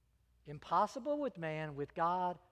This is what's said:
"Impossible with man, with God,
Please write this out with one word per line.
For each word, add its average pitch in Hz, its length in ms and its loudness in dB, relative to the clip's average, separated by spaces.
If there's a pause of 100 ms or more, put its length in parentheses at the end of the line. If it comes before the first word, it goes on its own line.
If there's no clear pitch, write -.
(480)
"Impossible 208 720 0
with 269 180 -2
man, 156 380 -4
with 143 180 -6
God, 180 440 2 (140)